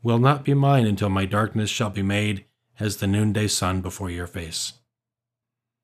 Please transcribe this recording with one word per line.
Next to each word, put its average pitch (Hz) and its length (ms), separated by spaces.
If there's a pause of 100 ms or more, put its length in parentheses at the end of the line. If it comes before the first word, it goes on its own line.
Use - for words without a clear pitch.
will 117 160
not 139 260
be 143 100
mine 139 320
until 101 220
my 98 180
darkness 107 440
shall 107 200
be 98 120
made 101 420 (340)
as 104 180
the 101 100
noonday 104 420
sun 92 320
before 92 300
your 87 160
face. - 480 (1080)